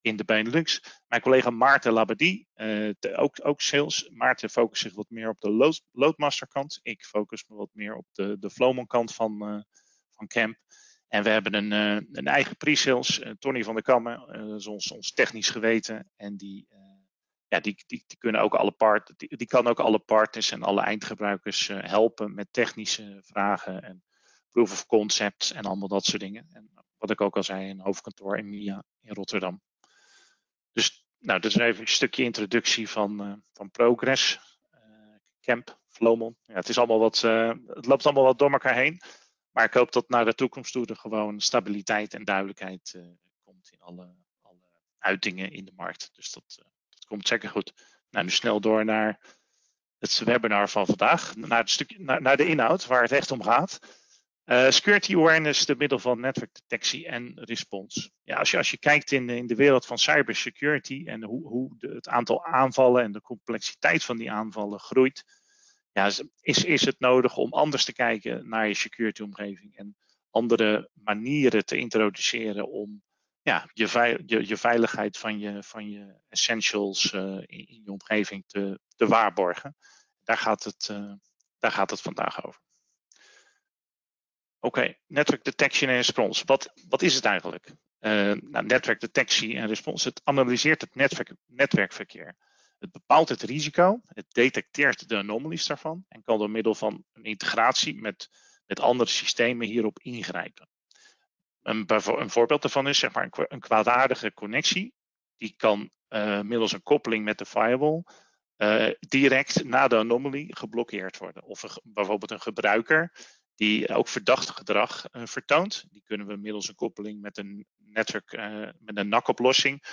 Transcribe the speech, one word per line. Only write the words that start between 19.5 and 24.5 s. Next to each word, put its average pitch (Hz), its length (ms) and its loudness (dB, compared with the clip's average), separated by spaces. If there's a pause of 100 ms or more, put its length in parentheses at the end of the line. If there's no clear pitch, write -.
ook 120 120 2
alle 110 200 4
partners 110 520 2
en 113 120 -8
alle 101 180 2
eindgebruikers, 101 880 -4
eh, 101 120 -6
helpen 104 520 2
met 98 180 -10
technische 107 720 -4
vragen 98 600 -2
en 92 220 -20 (460)
proof 110 220 2